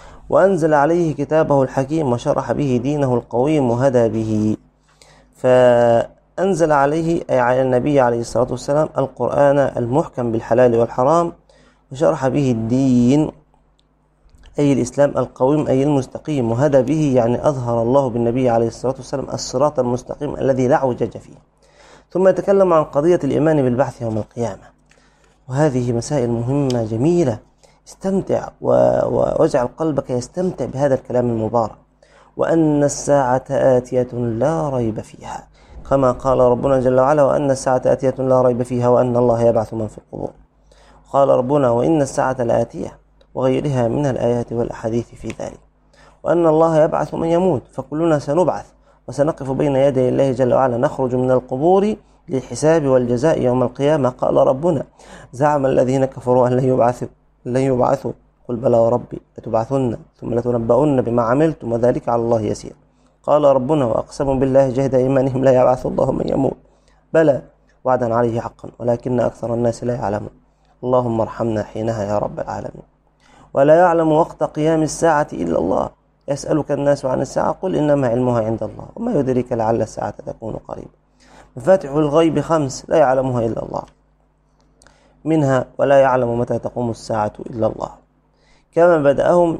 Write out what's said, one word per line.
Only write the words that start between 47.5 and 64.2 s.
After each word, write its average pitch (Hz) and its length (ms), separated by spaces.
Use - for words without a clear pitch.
فكلنا 156 460
سنبعث 143 460
وسنقف 143 420
بين 139 260
يدي 131 320
الله 131 240
جل 123 220
وعلا، 127 220
نخرج 131 380
من 127 160
القبور 160 640
للحساب 139 580
والجزاء 127 560
يوم 123 200
القيامة. 139 460
قال - 280
ربنا: 139 480
"زعم 143 340
الذين 135 380
كفروا 123 440
أن 127 40
لن 123 120
يبعثوا، 123 440
لن 127 140
يبعثوا، 131 520
قل 123 80
بلى 120 200
وربي 117 440
لتبعثن 120 580
ثم 120 140
لتنبؤن 120 680
بما 120 200
عملتم 131 500
وذلك 120 360
على 117 140
الله 117 180
يسير". 107 320
قال 147 220
ربنا: 139 400
"وأقسموا 135 500